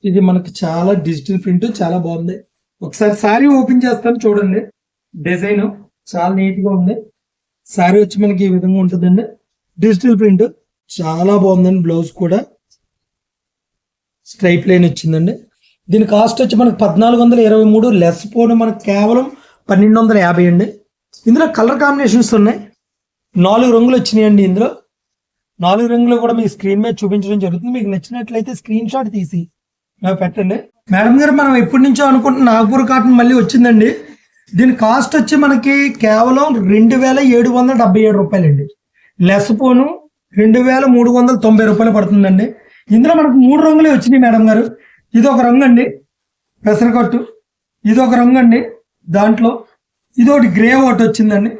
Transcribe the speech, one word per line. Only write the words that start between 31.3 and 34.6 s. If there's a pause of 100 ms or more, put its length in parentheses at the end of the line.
మనం (100)
ఎప్పటి
నుంచో
అనుకుంటున్న
నాగపూర్
కాటన్
మళ్ళీ
వచ్చిందండి. (680)
దీని (100)